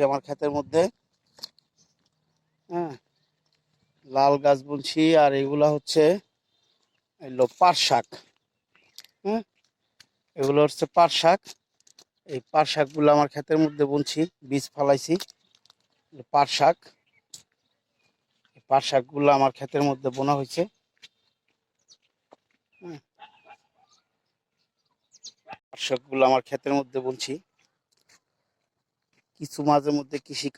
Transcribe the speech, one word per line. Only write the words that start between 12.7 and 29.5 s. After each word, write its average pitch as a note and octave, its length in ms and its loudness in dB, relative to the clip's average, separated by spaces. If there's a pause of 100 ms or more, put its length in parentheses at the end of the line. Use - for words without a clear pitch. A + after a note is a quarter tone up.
আমার D3 180 4
ক্ষেতের D#3 340 -4
মধ্যে D3 220 -2
বুনছি, C#3+ 360 -4 (280)
বীজ C#3 240 -4
ফালাইছি। C#3+ 400 0 (1200)
পাট C#3+ 180 2
শাক, D3+ 280 2 (1800)
এই - 160 -20
পাট C3+ 140 2
শাকগুলো C#3+ 540 0
আমার C3+ 200 2
ক্ষেতের C#3+ 260 -4
মধ্যে C3+ 340 -2
বোনা C#3 180 -2
হয়েছে। C#3 260 -6 (2250)
হ্যাঁ, E3+ 200 -18 (2750)
পাট - 120 -20
শাকগুলো C3+ 460 -6
আমার C3 220 2
ক্ষেতের C#3 260 -6
মধ্যে C3+ 260 -4
বুনছি। B2+ 340 -8 (2000)
কিছু D3+ 240 -12